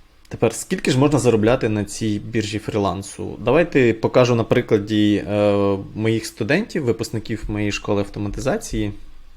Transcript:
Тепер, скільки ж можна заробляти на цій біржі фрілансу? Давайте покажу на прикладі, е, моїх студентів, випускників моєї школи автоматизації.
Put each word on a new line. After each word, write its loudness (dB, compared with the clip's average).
Тепер, 0
скільки -4
ж 4
можна 4
заробляти 4
на -2
цій -4
біржі -4
фрілансу? -4
Давайте 4
покажу 4
на 2
прикладі, 2
е, 2
моїх 0
студентів, -2
випускників -4
моєї -2
школи -2
автоматизації. -4